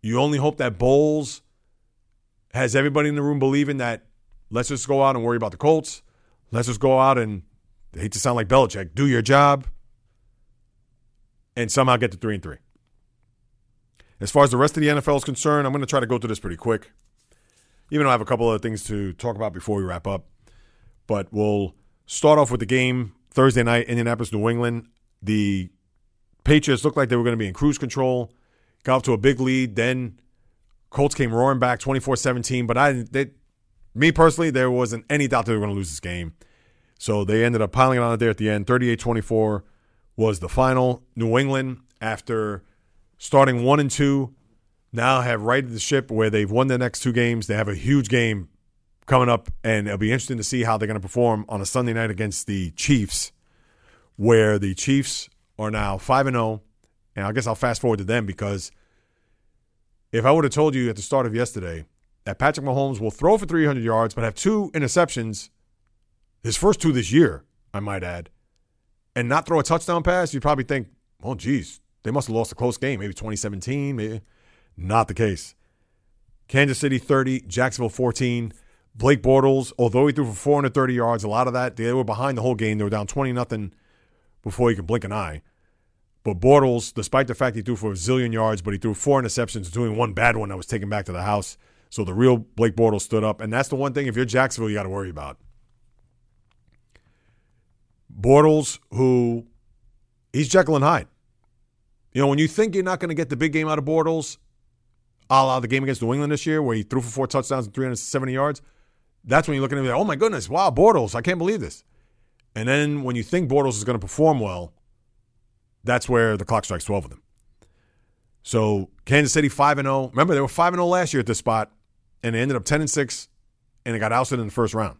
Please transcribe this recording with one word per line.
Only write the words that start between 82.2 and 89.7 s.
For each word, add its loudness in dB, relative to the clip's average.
the -4
whole 0
game. -2
They -2
were -2
down -4
twenty -4
nothing -6
before 0
you 0
could -8
blink -4
an -8
eye. -8
But -4
Bortles, 4
despite -2
the -6
fact -2
he -6
threw -4
for -6
a -6
zillion -2
yards, -2
but -6
he -6
threw -4
four 2
interceptions, -6
including -4